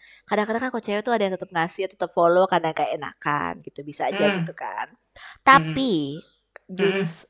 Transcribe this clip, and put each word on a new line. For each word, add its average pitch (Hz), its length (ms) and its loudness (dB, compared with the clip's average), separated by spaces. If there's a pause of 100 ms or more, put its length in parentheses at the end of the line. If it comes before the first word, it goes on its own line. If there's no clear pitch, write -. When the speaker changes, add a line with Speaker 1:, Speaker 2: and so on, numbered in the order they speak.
(240)
Speaker 1:
kadang-kadang 220 380 -2
kan 254 80 -4
kok 233 100 -6
cewek 208 220 -4
tuh 240 100 -2
ada 214 140 2
yang 190 80 -2
tetep 185 180 -10
ngasih, 190 380 -2
tetep - 240 -6
follow 175 320 6
karena 165 260 0
kayak 131 240 -2
enakan 139 640 -4
gitu, - 220 -16
bisa 147 240 -6
aja 196 180 0
Speaker 2:
Hmm. 196 160 2
Speaker 1:
gitu 165 140 -6
kan. 110 340 -10
Speaker 2:
Hmm. - 540 -20
Speaker 1:
Tapi 160 720 2
Speaker 2:
Hmm. - 560 -20
Speaker 1:
jurus, 190 580 -2